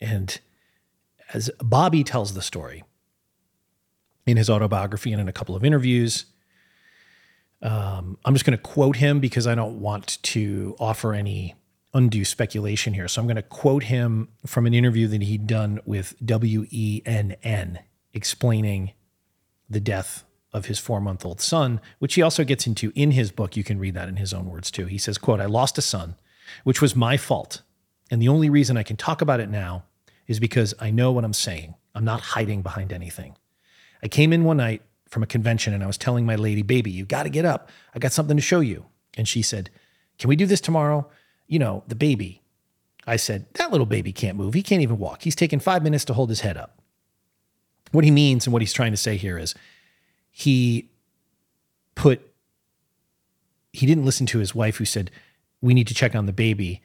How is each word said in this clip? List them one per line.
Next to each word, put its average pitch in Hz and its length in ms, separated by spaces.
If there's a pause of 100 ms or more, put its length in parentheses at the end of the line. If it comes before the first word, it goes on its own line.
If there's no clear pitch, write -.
And 101 380 (960)
as 117 160 (120)
Bobby 147 400
tells 107 320
the 92 80
story 78 400 (1400)
in 120 120
his 110 100
autobiography 104 640
and 104 80
in 95 80
a 92 40
couple - 220
of 95 100
interviews, 123 600 (1400)
um, 98 640
I'm 156 100
just 135 120
gonna 123 100
quote 139 400
him 143 240
because 120 260
I 117 80
don't 113 260
want 104 420
to 101 580
offer 110 320
any 101 420 (380)
undue 113 320
speculation 104 680
here. 92 120
So - 140
I'm 117 80
gonna 110 140
quote 143 400
him 113 460 (180)
from - 200
an 117 60
interview 117 360
that 107 140
he'd 104 240
done 107 380
with 98 300 (100)
W 110 460
E 107 340
N 101 380
N 87 380 (340)
explaining 104 760 (760)
the 107 120
death 101 440 (280)
of 107 140
his 101 120
four-month-old 98 640
son, 131 400 (180)
which - 160
he 180 80
also 160 220
gets 131 220
into 113 300
in 147 140
his 123 200
book. 98 260
You 104 60
can 101 160
read 95 160
that 90 140
in 95 80
his 98 160
own 92 140
words 90 240
too. 92 160
He 98 120
says, 104 200
quote, 107 220
I 98 60
lost 117 320
a - 40
son, 85 340 (480)
which 131 160
was 135 160
my 120 200
fault. - 460 (480)
And 117 120
the 120 60
only 156 220
reason 135 260
I 110 60
can 107 140
talk - 240
about 147 180
it 104 120
now 92 340 (420)
is 110 140
because 113 400
I 107 100
know 123 220
what 123 120
I'm 110 80
saying. 82 420 (200)
I'm 107 100
not 113 160
hiding 104 420
behind 95 300
anything. 87 440 (640)
I 113 60
came 151 240
in 170 120
one 160 120
night 113 260 (260)
from 110 160
a - 20
convention 113 480
and 98 80
I 98 60
was 98 100
telling 120 260
my 113 120
lady, 107 260
'Baby, 110 300
you 92 120
gotta 143 260
get 151 140
up. 160 240 (260)
I - 40
got 127 140
something 151 240
to 147 60
show 175 180
you.' 101 260 (280)
And 110 120
she 113 160
said, 98 280 (480)
'Can 117 100
we 143 80
do 196 100
this 190 140
tomorrow?' 151 500 (400)
You 160 80
know, 101 280
the 117 80
baby, 110 460 (680)
I 117 100
said, 104 380
"That 339 160
little 143 160
baby 101 260
can't 98 260
move. 101 160
He 185 80
can't 196 180
even 117 180
walk. 90 240
He's 165 140
taken 151 240
five 185 220
minutes 151 240
to - 80
hold 120 160
his 107 100
head 92 160
up." - 240 (1120)
What 156 140
he 151 60
means 143 360
and 123 60
what 117 100
he's 107 100
trying 113 200
to 107 40
say 107 200
here 92 200
is 82 180 (760)
he 123 580 (1080)
put, 131 260 (1500)
he - 120
didn't 147 200
listen 131 220
to 117 120
his 98 160
wife 110 220
who 110 80
said, 101 260 (500)
"We 123 140
need 120 140
to 117 60
check 117 200
on 107 120
the 98 60
baby." 101 520